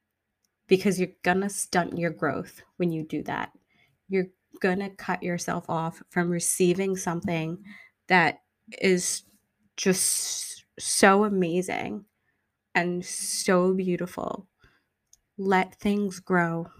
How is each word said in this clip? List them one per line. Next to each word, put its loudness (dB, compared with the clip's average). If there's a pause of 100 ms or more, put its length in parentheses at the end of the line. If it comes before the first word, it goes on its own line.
(640)
Because 2
you're -2 (140)
gonna 2
stunt -2
your -2
growth -6 (140)
when 0
you -4
do -6
that. -6 (560)
You're 0 (320)
gonna 0
cut -6
yourself -4
off -4
from 0
receiving 2
something -4 (440)
that 4 (400)
is 0 (520)
just -2 (160)
so 6
amazing -2 (680)
and -2
so 0
beautiful. -4 (920)
Let 0
things -2
grow 0 (120)